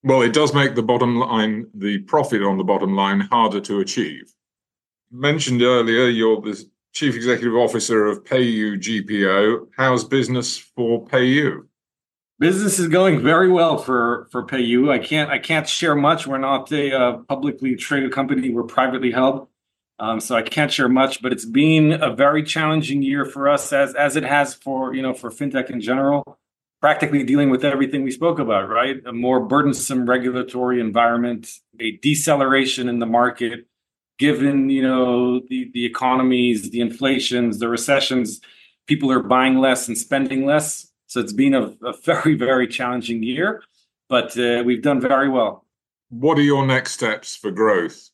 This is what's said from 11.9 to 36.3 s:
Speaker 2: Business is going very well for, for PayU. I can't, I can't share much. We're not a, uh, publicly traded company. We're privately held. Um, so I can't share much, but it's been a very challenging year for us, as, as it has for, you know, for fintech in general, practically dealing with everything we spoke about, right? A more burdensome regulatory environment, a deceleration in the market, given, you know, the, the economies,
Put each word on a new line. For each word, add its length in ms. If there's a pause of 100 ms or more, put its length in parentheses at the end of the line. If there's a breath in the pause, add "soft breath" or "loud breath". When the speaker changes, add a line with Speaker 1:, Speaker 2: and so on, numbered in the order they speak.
Speaker 2:
Business 400
is 100
going 340
very 280
well 280
for, 520
for 140
PayU. 460
I 80
can't, 320
I 80
can't 300
share 260
much. 320
We're 120 (140)
not 200
a, 200
uh, 200 (160)
publicly 480
traded 360
company. 380
We're 140
privately 480
held. 360 (500)
Um, 200
so 160
I 80
can't 300
share 160
much, 340
but 100
it's 120
been 480
a 200
very 300
challenging 600
year 220
for 240
us, 240
as, 220
as 220
it 80
has 280
for, 420
you 60
know, 140
for 160
fintech 400
in 100
general, 560 (440)
practically 420
dealing 280
with 140
everything 380
we 80
spoke 300
about, 280
right? 280 (100)
A 60
more 260
burdensome 720
regulatory 680
environment, 720 (260)
a 200
deceleration 920
in 100
the 80
market, 600 (520)
given, 520
you 120
know, 640
the, 240
the 120
economies, 840